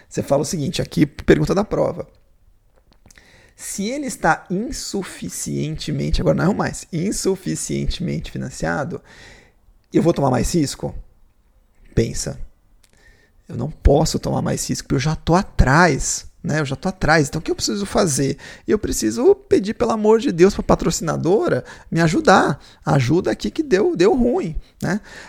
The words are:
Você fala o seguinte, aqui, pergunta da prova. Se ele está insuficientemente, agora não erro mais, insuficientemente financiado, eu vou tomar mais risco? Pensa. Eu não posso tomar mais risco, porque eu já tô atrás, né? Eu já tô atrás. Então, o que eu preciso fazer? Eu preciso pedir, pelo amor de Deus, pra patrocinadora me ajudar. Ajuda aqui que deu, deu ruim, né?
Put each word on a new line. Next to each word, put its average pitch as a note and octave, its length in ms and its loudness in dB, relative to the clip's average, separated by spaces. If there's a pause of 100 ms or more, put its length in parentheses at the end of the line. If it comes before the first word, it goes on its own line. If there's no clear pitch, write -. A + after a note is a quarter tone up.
Você - 140 -6
fala C#3+ 180 0
o D#3+ 60 -4
seguinte, C#3+ 340 -4
aqui, - 240 0
pergunta D3+ 500 2
da G3 80 0
prova. D3+ 460 -4 (1500)
Se - 280 -6
ele C#4 180 -6
está - 420 -2
insuficientemente, D#3 1700 -4
agora F3+ 160 2
não C#3+ 80 0
erro F#3+ 100 2
mais, - 380 -4
insuficientemente D#3+ 1400 -4
financiado, - 720 -6 (880)
eu D#3+ 80 4
vou E3 120 4
tomar C#3 180 0
mais B2 240 0
risco? C#3 400 -2 (960)
Pensa. C3 460 -2 (1080)
Eu D#3+ 80 -12
não C#3 120 -6
posso - 520 2
tomar C3 220 -2
mais C3 280 -4
risco, - 160 -6
porque C#3 80 -2
eu C3+ 60 0
já D3+ 160 -2
tô - 180 0
atrás, D#3 920 2 (120)
né? D3+ 200 -2
Eu D3 40 0
já C3+ 120 -4
tô - 120 -6
atrás. D#3 380 2
Então, D#3+ 140 -8
o - 20 -8
que - 80 -6
eu F4+ 40 -2
preciso G3+ 300 -4
fazer? C#3+ 540 0 (280)
Eu G#3+ 120 2
preciso B3+ 560 2
pedir, A3 400 0
pelo A#3 160 -2
amor A3 300 4
de B3 100 -2
Deus, F3+ 240 4
pra A3 80 -6
patrocinadora D#3+ 1000 0 (260)
me D#3+ 100 0
ajudar. F#3 600 4 (260)
Ajuda D3 460 2
aqui G#3 180 -4
que D#4+ 120 -2
deu, C#4 340 2
deu F#3+ 180 6
ruim, B3 400 0 (260)
né? G#3 200 -2 (280)